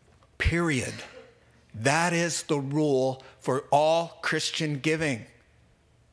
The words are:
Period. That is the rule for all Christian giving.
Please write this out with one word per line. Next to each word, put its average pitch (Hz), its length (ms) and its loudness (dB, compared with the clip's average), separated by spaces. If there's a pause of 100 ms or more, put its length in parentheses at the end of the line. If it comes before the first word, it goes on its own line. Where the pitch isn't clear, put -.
(360)
Period. 160 580 0 (800)
That 151 380 2
is 170 320 -2
the 147 140 0
rule 135 640 0 (180)
for 135 300 -2
all 160 520 2
Christian 151 560 -2
giving. 151 480 -2 (880)